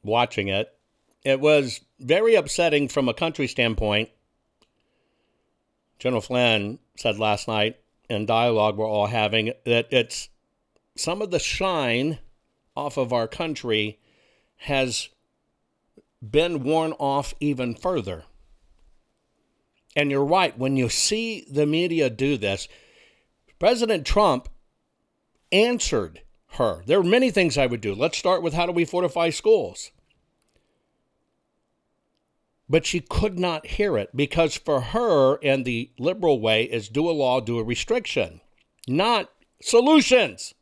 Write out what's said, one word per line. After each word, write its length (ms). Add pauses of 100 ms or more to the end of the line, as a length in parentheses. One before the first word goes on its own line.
watching 440
it. 260 (500)
It 160
was 420 (180)
very 360
upsetting 520
from 220
a 40
country 340
standpoint. 640 (1900)
General 220
Flynn 580 (160)
said 240
last 280
night 300 (320)
in 160
dialogue 520
we're 100
all 200
having 460 (120)
that 260
it's 380 (680)
some 260
of 100
the 80
shine 800 (560)
off 220
of 140
our 160
country 720 (580)
has 520 (1120)
been 420
worn 300
off 460
even 360
further. 480 (1700)
And 140
you're 160
right, 320
when 200
you 120
see 600
the 160
media 440
do 280
this, 300 (920)
President 460
Trump 440 (1040)
answered 680 (320)
her. 320
There 140
are 40
many 280
things 260
I 100
would 120
do. 160
Let's 220
start 260
with 100
how 120
do 80
we 100
fortify 460
schools? 640 (2750)
But 180
she 140
could 400
not 280
hear 300
it 180
because 400
for 260
her 600
and 200
the 340
liberal 440
way 220
is 260
do 200
a 20
law, 280
do 200
a 40
restriction, 760 (460)
not 420 (320)
solutions. 1000